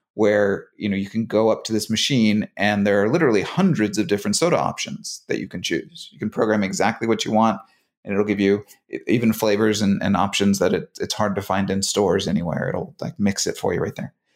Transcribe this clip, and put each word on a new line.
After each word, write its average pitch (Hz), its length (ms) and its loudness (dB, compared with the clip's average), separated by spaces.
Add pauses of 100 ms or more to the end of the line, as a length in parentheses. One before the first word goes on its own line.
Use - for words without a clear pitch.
(140)
where, 104 520 2 (100)
you 104 120 -4
know, 98 80 0
you 98 120 -4
can 113 160 -4
go 110 260 2
up 104 140 -2
to - 80 -8
this 107 160 -2
machine 110 680 2
and 101 300 2
there 101 160 4
are 107 60 2
literally 127 340 2
hundreds 107 540 0
of 104 120 0
different 101 280 0
soda 165 220 2
options - 680 -6
that - 100 -2
you - 80 -8
can - 160 -12
choose. - 500 -6
You - 60 -20
can 107 100 -4
program 107 360 0
exactly 98 420 -2
what 110 180 0
you 120 60 -6
want 110 300 2 (440)
and 101 80 -8
it'll 101 140 0
give 101 140 0
you 101 240 2 (260)
e-, - 160 -8
even 113 260 2
flavors 107 480 2
and, 98 220 2
and 98 140 2
options 98 420 2
that 92 160 2
it, - 160 -4 (100)
it's - 140 -6
hard 104 220 0
to 98 60 -4
find 98 280 -2
in 98 120 -2
stores 98 460 2
anywhere. 85 400 -2
It'll, - 320 -6
like, - 180 -8
mix 98 280 0
it 85 100 -4
for 92 160 -2
you 87 80 -2
right 95 160 -6
there. - 160 -12 (240)